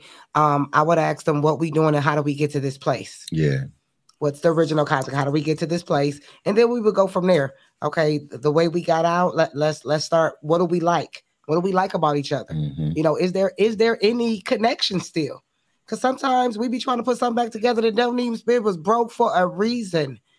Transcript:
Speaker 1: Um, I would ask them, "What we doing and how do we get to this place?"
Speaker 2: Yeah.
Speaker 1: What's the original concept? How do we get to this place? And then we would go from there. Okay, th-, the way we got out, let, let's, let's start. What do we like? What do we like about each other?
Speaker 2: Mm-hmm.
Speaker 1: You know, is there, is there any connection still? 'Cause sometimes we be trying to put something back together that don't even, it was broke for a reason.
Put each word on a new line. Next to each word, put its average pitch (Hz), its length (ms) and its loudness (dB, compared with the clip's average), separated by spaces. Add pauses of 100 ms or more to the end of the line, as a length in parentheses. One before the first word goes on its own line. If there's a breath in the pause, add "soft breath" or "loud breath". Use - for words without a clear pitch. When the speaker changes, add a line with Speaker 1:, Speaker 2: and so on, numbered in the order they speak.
(360 loud breath)
Speaker 1:
Um, 143 380 2
I 151 80 4
would 160 160 4
ask 156 280 -2
them, 147 160 0
"What 147 180 2
we 160 120 -2
doing 156 240 2
and 143 80 0
how 147 120 2
do 151 60 2
we 143 140 -2
get 143 160 -2
to 147 80 -4
this 135 180 -4
place?" - 540 -6
Speaker 2:
Yeah. 67 340 0 (540)
Speaker 1:
What's 143 200 -2
the 175 140 2
original 156 320 2
concept? 135 320 -2
How 139 80 0
do 139 60 -2
we 156 100 0
get 151 180 -2
to 170 60 -2
this 175 180 -4
place? 143 380 -2 (240 loud breath)
And 202 120 2
then 233 120 6
we 240 100 -2
would 214 160 2
go 196 120 4
from 180 200 -2
there. 143 280 2 (260 soft breath)
Okay, 151 380 0
th-, 143 220 -12
the 151 120 2
way 165 160 2
we 170 120 -2
got 165 220 2
out, 170 320 2
let, 160 180 0
let's, 151 300 -2
let's 147 220 -2
start. 165 360 2
What 160 180 0
do 180 60 2
we 175 140 0
like? 160 460 -2 (220)
What 151 80 0
do 175 40 2
we 185 140 0
like 190 200 0
about 156 220 2
each 143 160 -4
other? 131 220 -4
Speaker 2:
Mm-hmm. 104 420 -4
Speaker 1:
You 156 80 0
know, 151 140 -2
is 180 160 -2
there, 190 240 0
is 214 180 2
there 226 260 0
any 226 380 0
connection 220 640 -2
still? - 420 -6 (440)
'Cause 220 120 -8
sometimes 254 580 0
we 240 120 -2
be 233 100 -4
trying 247 200 -2
to 226 40 -6
put 240 140 -2
something 240 260 -2
back 226 80 -4
together 226 300 0
that 220 160 0
don't 240 200 0
even, 240 300 -2
it 240 160 2
was 202 140 0
broke 220 340 0
for 233 240 0
a 180 100 4
reason. 175 760 -2 (180)